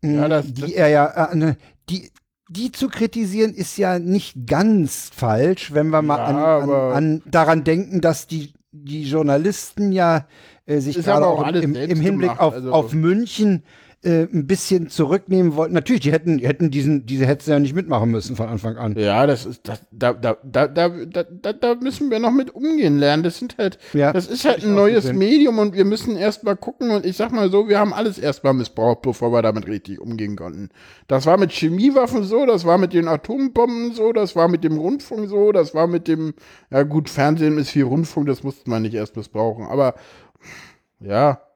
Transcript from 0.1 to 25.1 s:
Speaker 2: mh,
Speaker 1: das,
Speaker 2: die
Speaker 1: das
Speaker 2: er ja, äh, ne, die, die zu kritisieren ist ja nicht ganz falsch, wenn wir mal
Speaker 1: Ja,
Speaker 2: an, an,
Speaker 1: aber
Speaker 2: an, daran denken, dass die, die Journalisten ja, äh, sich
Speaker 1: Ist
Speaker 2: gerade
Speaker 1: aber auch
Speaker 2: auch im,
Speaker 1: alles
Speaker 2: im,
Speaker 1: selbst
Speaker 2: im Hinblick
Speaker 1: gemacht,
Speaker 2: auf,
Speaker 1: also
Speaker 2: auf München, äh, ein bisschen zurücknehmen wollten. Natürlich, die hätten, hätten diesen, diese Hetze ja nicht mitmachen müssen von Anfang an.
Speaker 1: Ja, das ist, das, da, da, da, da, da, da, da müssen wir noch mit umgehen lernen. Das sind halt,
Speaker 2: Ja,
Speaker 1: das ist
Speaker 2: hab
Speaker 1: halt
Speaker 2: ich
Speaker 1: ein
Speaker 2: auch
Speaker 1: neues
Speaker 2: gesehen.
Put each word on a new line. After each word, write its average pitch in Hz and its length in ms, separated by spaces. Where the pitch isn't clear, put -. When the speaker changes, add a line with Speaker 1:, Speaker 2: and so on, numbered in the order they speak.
Speaker 2:
mh, 147 180
Speaker 1:
das, 151 180
Speaker 2:
die 131 160
Speaker 1:
das 147 100
Speaker 2:
er 165 160
ja, 151 440
äh, 180 40
ne, 156 200
die, 180 220
die 208 240
zu - 160
kritisieren 220 640
ist 185 220
ja 185 220
nicht 175 480
ganz 180 680
falsch, 131 600
wenn 151 140
wir 156 140
mal 147 160
Speaker 1:
Ja, - 60
Speaker 2:
an, 143 120
an, 143 60
Speaker 1:
aber 135 320
Speaker 2:
an, 156 320
daran 160 380
denken, 175 360
dass 160 260
die, 147 260
die 147 360
Journalisten 156 840
ja, 170 340
äh, 147 140
sich 139 180
Speaker 1:
Ist 165 80
Speaker 2:
gerade 170 180
Speaker 1:
aber 185 100
auch 151 40
Speaker 2:
auch 147 40
im, 147 60
Speaker 1:
alles 165 160
Speaker 2:
im, 147 100
Speaker 1:
selbst 160 180
Speaker 2:
im 160 80
Hinblick 185 300
Speaker 1:
gemacht, 170 120
Speaker 2:
auf, 156 120
Speaker 1:
also 127 180
Speaker 2:
auf 147 200
München, 190 720
äh, 165 220
ein 160 220
bisschen 180 440
zurücknehmen 175 680
wollten. 160 180
Natürlich, 175 280
die 147 100
hätten, 160 260
hätten 143 320
diesen, 139 360
diese 131 200
Hetze 143 260
ja 147 60
nicht 143 160
mitmachen 147 360
müssen 113 260
von 110 120
Anfang 113 280
an. 113 200
Speaker 1:
Ja, 107 300
das 139 200
ist, 117 200
das, 107 140
da, 123 220
da, 117 320
da, 139 240
da, 165 220
da, 175 340
da, 185 300
da 240 220
müssen 262 340
wir 220 80
noch 226 120
mit 254 240
umgehen 254 440
lernen. 143 240
Das 170 160
sind - 200
halt, 196 200
Speaker 2:
Ja, 143 180
Speaker 1:
das 185 140
ist - 180
Speaker 2:
hab 294 80
Speaker 1:
halt 214 60
Speaker 2:
ich 165 80
Speaker 1:
ein 208 60
Speaker 2:
auch 196 40
Speaker 1:
neues 208 280
Speaker 2:
gesehen. 131 140